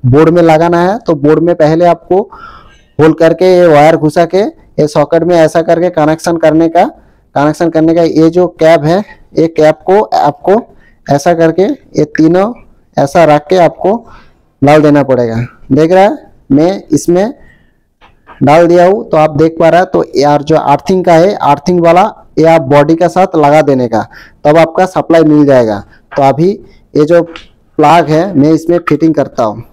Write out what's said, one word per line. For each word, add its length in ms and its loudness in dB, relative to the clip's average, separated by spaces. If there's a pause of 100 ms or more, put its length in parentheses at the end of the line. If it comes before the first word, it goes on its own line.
board 220 2
में 140 0
लगाना 400 2
है, 160 -2
तो 180 -4
board 240 2
में 160 0
पहले 300 0
आपको 420 -2 (680)
होल 160 4
करके 340 0
ये 180 4
wire 320 4
घुसा 280 -2
के 140 -2
ये 480 -6
socket 340 0
में 140 0
ऐसा 260 0
करके 300 -2
connection 460 -2
करने 300 0
का, 160 0 (500)
connection 360 -2
करने 240 0
का 80 0
ये 280 0
जो 160 -2 (120)
cab 260 2
है, 140 0 (360)
ये 140 0
cab 340 0
को 180 0
आपको 600 -2 (460)
ऐसा 280 0
करके 280 0
ये 420 -4 (120)
तीनों 360 0 (440)
ऐसा 300 0
रख 220 0
के 100 0
आपको 360 0 (680)
डाल 200 2
देना 220 2
पड़ेगा। 320 -2 (360)
देख 200 0
रहा 100 4
है, 300 -2 (180)
मैं 380 0
इसमें 460 -2 (1080)
डाल 240 2
दिया 200 2
हूँ 240 -2
तो 60 -2
आप 220 0
देख 220 0
पा 80 2
रहा 120 2
है। 60 -2
तो 180 -4 (120)
यार 260 0
जो 140 -2
earthing 480 -2
का 100 2
है, 200 2
earthing 460 -2
वाला 220 2 (360)
ये 80 2
आप 180 2
body 300 2
के 160 -2
साथ 260 -2
लगा 260 2
देने 260 -2
का, 180 -4 (380)
तब 140 2
आपका 300 0
supply 360 0
मिल 220 2
जाएगा। 360 0 (300)
तो 120 -2
अभी 260 0 (440)
ये 100 2
जो 180 2
plug 840 -2
है 260 -2
मैं 180 0
इसमें 280 -2
fitting 340 -2
करता 300 -4
हूँ। 280 -8